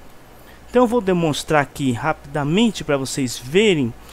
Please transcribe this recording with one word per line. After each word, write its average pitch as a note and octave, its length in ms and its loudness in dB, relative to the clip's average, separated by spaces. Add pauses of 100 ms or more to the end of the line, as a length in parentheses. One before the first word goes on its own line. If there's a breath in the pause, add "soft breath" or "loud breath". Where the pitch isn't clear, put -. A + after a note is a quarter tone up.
(680 loud breath)
Então B3 140 4
eu B3 60 4
vou A#3+ 120 0
demonstrar E3 600 0
aqui C3+ 300 -2
rapidamente D3+ 880 -2
pra D3 140 0
vocês C3 420 -4
verem D3 560 2 (180 loud breath)